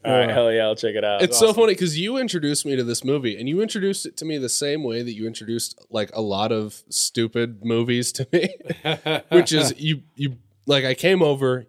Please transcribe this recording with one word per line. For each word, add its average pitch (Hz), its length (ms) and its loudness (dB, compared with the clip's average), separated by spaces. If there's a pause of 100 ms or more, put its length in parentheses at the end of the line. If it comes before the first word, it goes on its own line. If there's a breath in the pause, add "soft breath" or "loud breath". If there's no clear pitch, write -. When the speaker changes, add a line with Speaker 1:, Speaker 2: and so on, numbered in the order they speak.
Speaker 1:
All 113 80 0
right, 120 180 4
Speaker 2:
Uh, - 40 -2
Speaker 1:
hell 117 180 4
yeah, 113 120 2
I'll 107 120 0
check 107 180 -2
it 107 100 0
out. 101 180 2
Speaker 3:
It's 180 160 2
so 220 100 8
Speaker 2:
Awesome. 220 140 4
Speaker 3:
funny 214 120 6
'cause 170 220 -2
you 208 220 -2
introduced 156 480 -2
me 139 100 0
to 123 80 0
this 117 200 -4
movie, 127 340 0
and 123 100 -6
you 170 140 0
introduced 196 440 -2
it - 120 -12
to 156 60 -10
me 156 140 -4
the 123 120 -4
same 147 340 -2
way 117 180 -4
that 120 100 -6
you 107 140 -6
introduced, 113 520 -6 (120)
like, 107 240 -4
a 113 60 -4
lot 107 320 0
of 107 380 -4
stupid 117 760 -2
movies 120 480 0
to 131 200 -6
me, 180 180 2 (320)
<laughs> 156 480 -2
which 170 220 6
is 156 260 2
you, 151 240 -2 (120)
you, 139 220 -4 (300)
like, 139 180 2
I 131 100 0
came 175 280 2
over 135 460 2